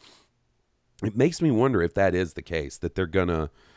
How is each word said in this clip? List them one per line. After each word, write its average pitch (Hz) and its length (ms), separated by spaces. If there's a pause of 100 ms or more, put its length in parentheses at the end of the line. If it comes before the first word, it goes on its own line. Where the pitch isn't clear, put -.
(1040)
it 104 120
makes 165 260
me 156 80
wonder 113 320
if 85 120
that 95 200
is 90 200
the 78 80
case, 78 360
that 85 160
they're 92 120
gonna, 82 440 (260)